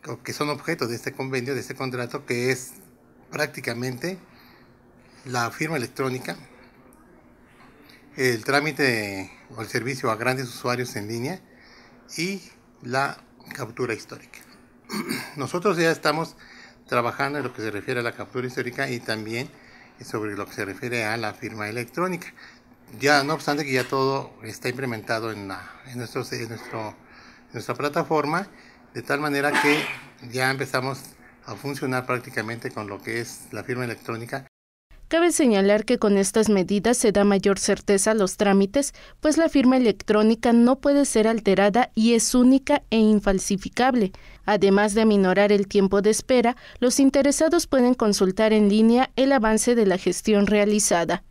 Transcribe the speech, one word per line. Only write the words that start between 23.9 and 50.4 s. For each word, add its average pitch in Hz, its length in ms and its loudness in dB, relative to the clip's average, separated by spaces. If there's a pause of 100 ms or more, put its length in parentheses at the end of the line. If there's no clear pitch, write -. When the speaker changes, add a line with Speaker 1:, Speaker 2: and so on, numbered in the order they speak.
Speaker 1:
está 110 260 -10
implementado 117 640 -6
en 104 160 -10
la, 90 240 -12 (160)
en 123 120 -12
nuestro, 123 340 -8
en 120 160 -8
nuestro, 110 400 -10
en - 640 -20
nuestra 123 240 -8
plataforma, 151 720 -2 (440)
de 123 100 -14
tal 143 180 -4
manera 143 320 -2 (100)
que 147 220 2 (480)
ya 131 180 0
empezamos 135 480 -4 (460)
a 113 100 -12
funcionar 131 500 -6
prácticamente 117 680 -8
con 107 160 -10
lo 98 120 -12
que 113 200 -6
es - 220 -12 (100)
la 107 100 -10
firma 127 220 -6
electrónica. 120 600 -10 (640)
Speaker 2:
Cabe 339 240 2
señalar 214 540 2
que 247 140 0
con 202 200 4
estas 208 300 2
medidas 202 480 2
se 214 160 2
da 202 100 4
mayor 196 380 2
certeza 202 500 0
a 220 40 2
los 196 220 0
trámites, 202 560 2 (280)
pues 302 160 2
la 320 120 4
firma 262 280 4
electrónica 226 760 2
no 240 280 6
puede 285 240 4
ser 220 240 2
alterada 202 640 2
y 226 200 4
es 233 200 0
única 262 560 4
e 226 60 2
infalsificable. 214 1120 2 (360)
Además 202 480 4
de 220 80 4
aminorar 202 500 4
el 202 160 2
tiempo 196 340 2
de 214 80 4
espera, 240 460 2 (240)
los 254 180 2
interesados 277 720 4
pueden 254 260 4
consultar 214 580 2
en 214 160 6
línea 226 460 4
el 269 160 2
avance 226 460 2
de 220 100 4
la 180 100 4
gestión 202 520 2